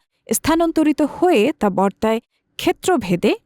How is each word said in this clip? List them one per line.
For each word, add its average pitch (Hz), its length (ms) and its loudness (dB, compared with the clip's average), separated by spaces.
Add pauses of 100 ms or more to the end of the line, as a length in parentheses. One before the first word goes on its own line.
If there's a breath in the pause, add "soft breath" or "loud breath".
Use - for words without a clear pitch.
(280)
স্থানান্তরিত 320 760 0
হয়ে 302 400 2 (160)
তা 214 120 0
বর্তায় 202 500 -2 (380)
ক্ষেত্রভেদে 233 760 -2 (140)